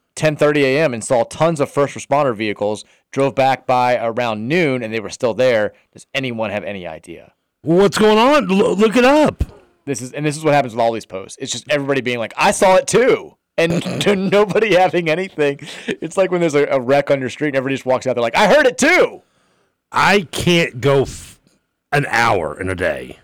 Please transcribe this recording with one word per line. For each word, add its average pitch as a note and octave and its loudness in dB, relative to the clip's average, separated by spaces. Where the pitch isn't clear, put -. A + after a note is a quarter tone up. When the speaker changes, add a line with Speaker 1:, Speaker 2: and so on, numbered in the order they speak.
Speaker 1:
ten D#3 -2
thirty D3 2
A C3 2
M C#3+ 0
and A2 -8
saw A#2+ 2
tons D#3 -2
of C#3 -2
first C#3+ -2
responder C#3 -2
vehicles, G#2 -4
drove C#3 0
back C3 0
by B2 2
around A2+ -4
noon, C#3 0
and A2 -8
they A2+ -4
were G2+ -10
still A#2 -4
there. A2 0
Does - -20
anyone A#2 -6
have G#2 -6
any F#2+ -10
idea?" E2 -16
Speaker 2:
What's F#3 2
going G#3+ 4
on? B3 2
L-, F#3+ 0
look G#3+ 2
it B3 4
up. C#4+ 2
Speaker 1:
This C#3 -6
is, B2+ -14
and D3 -8
this D3+ -4
is D#3+ -12
what D3+ 2
happens C3 0
with A#2+ -2
all A#2 2
these A2 -8
posts. F#2+ -14
It's C3+ -10
just - -10
everybody C#3 -2
being A#2+ -4
like, A2 -8
"I E3+ 2
saw - 4
it F#3 4
too." F#3 2
And E3+ -2
<laughs> G3 0
nobody G#3 2
having F3 2
anything. D3+ -2
It's - -6
like F#3+ 2
when F3+ -2
there's D#3+ 0
a, C#3+ 4
a C#3 -2
wreck C#3 2
on C#3 2
your B2+ -4
street D3+ -4
and C3 -6
everybody C3+ -2
just A#2+ -10
walks B2+ 0
out, B2+ -2
they're A#2+ -2
like, A#2 -2
"I G#3 4
heard C#4 4
it B3 0
too." A#3+ 2
Speaker 2:
I F3 2
can't D#3+ 0
go C#3 4
f-, - -8
an C#3+ -2
hour F#2+ 0
in F#2 -6
a F#2 -4
day C#2+ -6